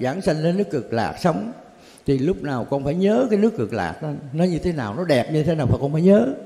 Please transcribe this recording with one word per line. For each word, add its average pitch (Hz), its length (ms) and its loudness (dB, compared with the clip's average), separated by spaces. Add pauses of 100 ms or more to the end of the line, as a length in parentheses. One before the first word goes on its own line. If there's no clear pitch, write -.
giảng 135 200 -2
sanh 156 220 0
lên 170 140 2
nước 202 140 -2
Cực 120 220 -4
Lạc 101 280 -2
sống, 196 320 -2 (540)
thì 139 120 2
lúc 180 240 -2
nào 131 280 -4
con 139 140 -2
phải 143 100 -2
nhớ 214 360 2
cái 208 80 2
nước 220 180 2
Cực 113 160 -2
Lạc 90 300 -4
đó, 156 60 -6 (240)
nó 160 120 0
như 175 140 0
thế 175 140 -2
nào, 110 220 -4
nó 175 100 -4
đẹp 143 280 2
như 151 120 2
thế 165 100 2
nào, 147 120 0
phải 117 140 2
con 139 120 -2
phải 156 100 0
nhớ. 202 240 8 (200)